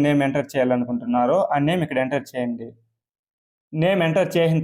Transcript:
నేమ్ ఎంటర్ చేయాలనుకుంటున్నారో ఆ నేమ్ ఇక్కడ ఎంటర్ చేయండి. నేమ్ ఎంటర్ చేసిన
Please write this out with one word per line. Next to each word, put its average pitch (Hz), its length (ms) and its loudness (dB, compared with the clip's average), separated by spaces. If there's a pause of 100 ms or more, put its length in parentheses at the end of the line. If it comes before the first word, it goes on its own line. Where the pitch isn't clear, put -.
నేమ్ 147 200 2
ఎంటర్ 139 280 -2
చేయాలనుకుంటున్నారో 123 840 0 (180)
ఆ 143 120 0
నేమ్ 175 180 0
ఇక్కడ 131 200 -4
ఎంటర్ 135 260 -4
చేయండి. 120 360 -6 (1160)
నేమ్ 185 240 2
ఎంటర్ - 280 0
చేసిన 165 280 2